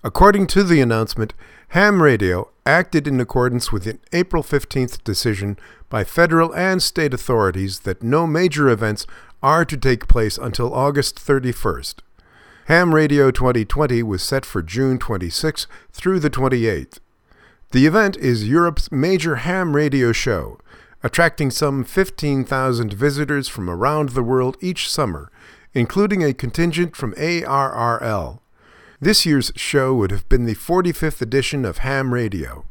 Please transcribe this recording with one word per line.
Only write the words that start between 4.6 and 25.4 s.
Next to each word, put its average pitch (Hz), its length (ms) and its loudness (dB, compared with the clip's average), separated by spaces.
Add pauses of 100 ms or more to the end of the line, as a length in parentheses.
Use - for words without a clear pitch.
decision 101 560 -4 (300)
by 107 160 -4
federal 165 500 2
and 185 280 0
state 147 320 -2
authorities 98 680 -2
that 98 220 -6
no 147 240 2
major 151 420 2
events 107 380 0 (360)
are 156 220 2
to 151 120 -6
take 127 320 0
place 110 280 6
until 120 380 -4
August 139 440 -2
thirty-first. 120 840 -4 (640)
Ham 170 280 4
Radio 143 360 6
twenty 123 340 2
twenty 120 380 0
was 101 200 -4
set - 220 -4
for 92 180 -6
June 123 360 -2
twenty-sixth 98 680 -4 (240)
through 185 300 -2
the 147 80 0
twenty-eighth. 113 720 -2 (680)
The 131 160 4
event 196 320 2
is 113 300 0
Europe's 165 440 2
major 156 440 0
ham 175 380 -2
radio 135 380 2
show, 80 460 -4 (440)
attracting 151 480 0
some 139 340 -2
fifteen 147 600 -2
thousand 120 500 -2
visitors 139 540 -2
from 90 200 -8
around 135 420 -2
the 127 120 -2
world 127 380 0
each 180 300 -6
summer, 85 400 -4 (440)